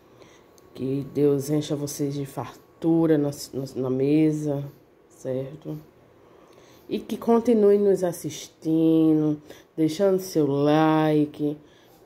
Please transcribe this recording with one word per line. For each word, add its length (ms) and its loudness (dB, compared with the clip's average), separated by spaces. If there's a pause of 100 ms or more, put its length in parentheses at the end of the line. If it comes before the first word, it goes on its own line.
(760)
Que 400 -6
Deus 340 2
encha 260 -2
vocês 380 -6
de 140 -6
fartura 920 0
na, 140 0
na, 340 -10 (120)
na 120 -4
mesa, 720 0 (460)
certo? 680 -10 (1120)
E 100 -4
que 180 -8
continue 600 4
nos 260 2
assistindo, 1400 0 (360)
deixando 440 0
seu 260 -2
like, 1120 2 (500)